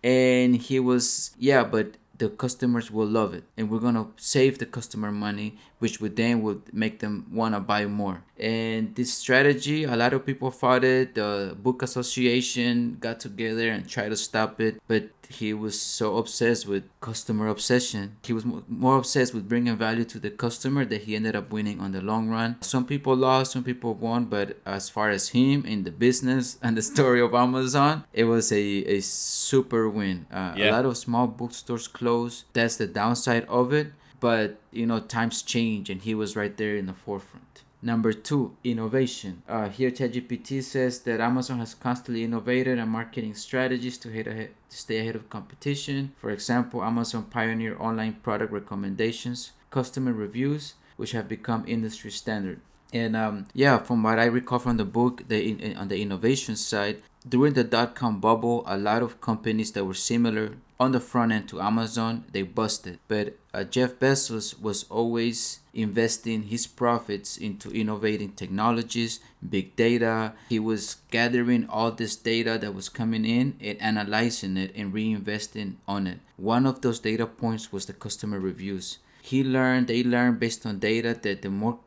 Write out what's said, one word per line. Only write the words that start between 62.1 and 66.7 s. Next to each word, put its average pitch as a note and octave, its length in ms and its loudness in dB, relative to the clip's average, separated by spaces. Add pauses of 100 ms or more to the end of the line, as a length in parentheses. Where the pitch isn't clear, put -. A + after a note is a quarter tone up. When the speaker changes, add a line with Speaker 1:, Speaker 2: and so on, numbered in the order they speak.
Speaker 1:
they G2 100 0
busted. F#2+ 560 -4 (100)
But, G#2 280 -2 (160)
uh, G2+ 120 -4
Jeff B2 300 0
Bezos C3 640 0
was G2+ 240 -4
always A#2 760 -2 (120)
investing A2+ 720 0
his A2+ 220 -4
profits A#2 720 -2